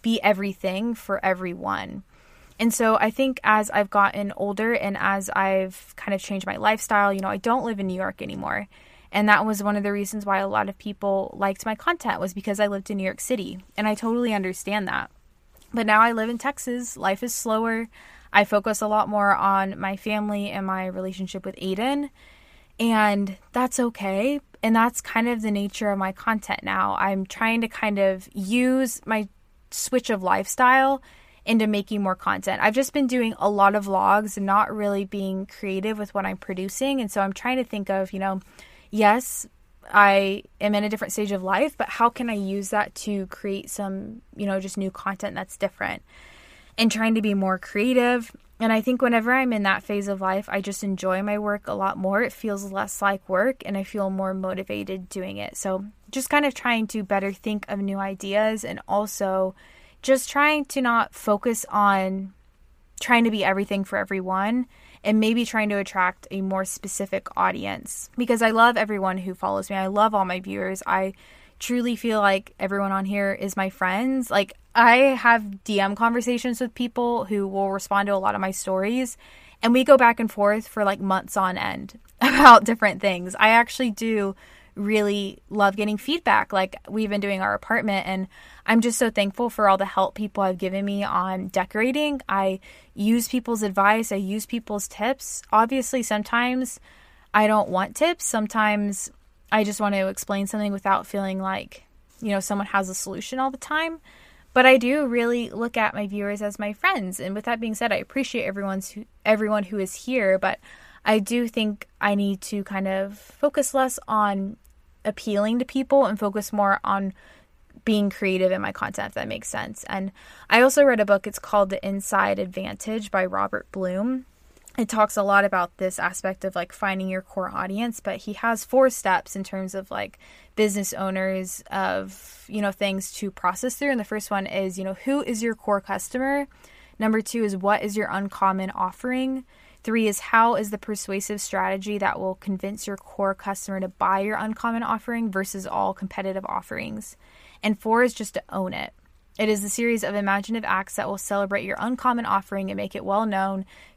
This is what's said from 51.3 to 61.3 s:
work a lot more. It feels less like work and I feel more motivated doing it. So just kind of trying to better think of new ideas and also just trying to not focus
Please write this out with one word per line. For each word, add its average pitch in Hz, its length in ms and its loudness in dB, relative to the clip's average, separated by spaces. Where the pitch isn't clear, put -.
work 208 280 -4
a - 60 -6
lot 196 260 -2
more. 196 240 0
It 240 100 -2
feels 202 380 -6
less 196 320 -6
like 196 260 0
work 208 380 0
and 196 100 -6
I 196 60 -4
feel 196 280 -4
more 190 220 -2
motivated 190 760 -6
doing 196 300 -8
it. - 180 -10
So 190 280 -4
just 262 200 -6
kind 294 140 4
of 269 100 0
trying 226 340 -2
to 214 140 -6
better 196 300 -2
think 208 360 -6
of 202 120 -6
new 196 180 -4
ideas 196 640 -2
and - 220 -8
also 190 720 -2
just 262 280 2
trying 294 360 2
to - 140 -4
not 233 320 2
focus 220 560 -2